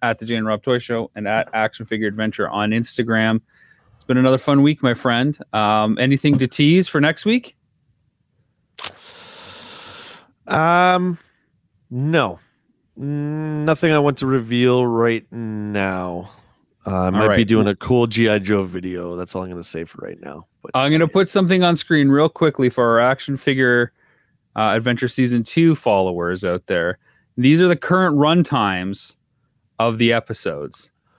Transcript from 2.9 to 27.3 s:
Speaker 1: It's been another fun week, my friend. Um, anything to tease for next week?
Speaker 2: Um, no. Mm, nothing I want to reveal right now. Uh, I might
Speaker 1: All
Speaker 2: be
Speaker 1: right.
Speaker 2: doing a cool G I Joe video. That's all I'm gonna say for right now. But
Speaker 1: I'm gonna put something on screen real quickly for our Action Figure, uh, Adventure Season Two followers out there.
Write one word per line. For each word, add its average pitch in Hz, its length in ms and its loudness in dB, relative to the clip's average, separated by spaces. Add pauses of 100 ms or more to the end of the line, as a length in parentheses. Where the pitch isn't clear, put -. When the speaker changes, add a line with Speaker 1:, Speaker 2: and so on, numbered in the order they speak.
Speaker 1:
It's - 100 -20
been 127 140 0
another 131 200 4
fun 139 240 2
week, 151 200 2
my 120 120 2
friend. 123 420 0 (160)
Um, 107 460 2
anything 139 400 2
to 131 80 0
tease 165 420 2
for 151 120 0
next 156 240 0
week? 240 320 -2 (3000)
Speaker 2:
Um, 180 720 2 (720)
no. 127 480 0 (600)
Mm, 151 680 -6
nothing 160 280 0
I 151 60 4
want 143 200 2
to 135 80 -4
reveal 123 600 2
right 117 460 0
now. 98 1000 -6 (560)
Uh, 98 80 -4
I 92 160 0
might 98 120 0
Speaker 1:
All 107 60 4
Speaker 2:
be 101 80 2
Speaker 1:
right. 110 120 2
Speaker 2:
doing 110 180 4
a 101 80 0
cool 120 320 2
G 113 220 0
I 107 100 2
Joe 98 240 0
video. 90 540 -8
That's 90 180 -10
all 92 80 -6
I'm 92 60 -10
gonna 87 160 -12
say 82 200 -10
for - 220 -16
right - 140 -16
now. 73 240 -16 (180)
But - 120 -14
Speaker 1:
I'm 135 180 0
gonna 160 160 2
put 190 220 0
something 185 340 2
on 170 120 2
screen 143 340 2
real 147 180 4
quickly 139 400 0
for 123 160 0
our 117 160 4
Action 131 380 0
Figure, 123 540 2 (640)
uh, 107 220 0
Adventure 120 320 -2
Season 120 340 0
Two 165 320 2
followers 92 720 -2
out 90 220 -4
there. 87 320 -2 (400)